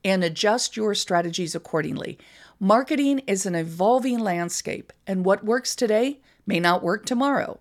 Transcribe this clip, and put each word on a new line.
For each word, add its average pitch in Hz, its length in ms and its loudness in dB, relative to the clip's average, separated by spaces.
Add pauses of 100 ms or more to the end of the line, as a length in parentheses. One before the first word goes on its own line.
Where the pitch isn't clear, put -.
and 190 180 2
adjust 202 540 0
your 214 180 -2
strategies 175 600 -2
accordingly. 156 600 -6 (420)
Marketing 269 600 2
is 196 260 -2
an 180 100 -2
evolving 220 640 0
landscape, 175 720 -4 (140)
and 185 180 -2
what 196 220 2
works 247 320 -2
today 247 420 0 (260)
may 165 140 0
not 175 240 2
work 185 220 -2
tomorrow. 254 560 0